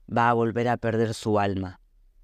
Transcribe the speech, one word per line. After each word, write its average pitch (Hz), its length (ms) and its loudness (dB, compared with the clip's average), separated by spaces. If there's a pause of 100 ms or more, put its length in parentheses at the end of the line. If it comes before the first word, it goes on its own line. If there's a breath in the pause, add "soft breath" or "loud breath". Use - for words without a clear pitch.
(140)
va 117 160 4
a - 20 4
volver 117 360 0
a 120 80 0
perder 113 380 -2
su 107 240 0
alma. 95 420 -4 (440)